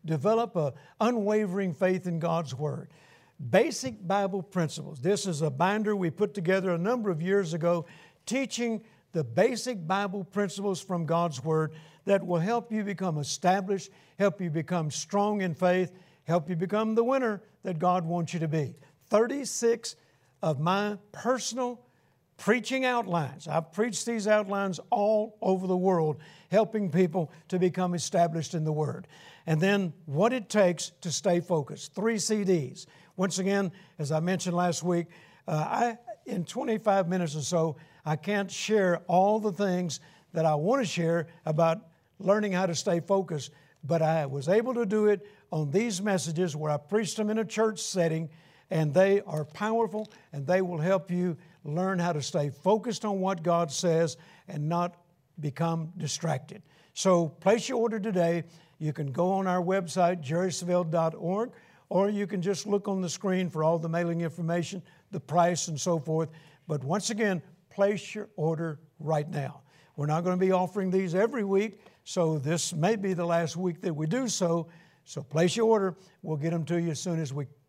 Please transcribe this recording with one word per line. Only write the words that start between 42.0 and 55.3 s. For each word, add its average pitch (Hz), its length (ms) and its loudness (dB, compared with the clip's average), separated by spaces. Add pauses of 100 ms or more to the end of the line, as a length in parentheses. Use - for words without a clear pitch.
learning 202 340 2
how 180 120 2
to 170 100 -2
stay 170 260 0
focused, 170 500 -2 (340)
but 160 160 0
I 160 240 2
was 135 240 -4
able 233 240 4
to 233 140 0
do 214 200 4
it 208 200 2 (260)
on 156 180 -2
these 196 300 0
messages 170 560 0
where 151 140 -2
I 147 60 2
preached 202 400 -2
them 214 120 0
in 220 100 0
a 220 60 0
church 220 360 0
setting, 165 500 0 (400)
and 156 240 2
they 196 280 6
are 156 220 -6
powerful, 220 640 -2 (220)
and 143 140 -6
they 185 160 4
will 175 160 -2
help 185 320 0
you 180 260 0 (280)
learn 180 340 0
how 175 140 2
to 151 100 -2
stay 147 260 -2
focused 208 560 0
on 196 160 -2
what 190 220 -2
God 170 280 2
says 165 460 2 (320)
and 151 200 -4
not 175 260 0 (460)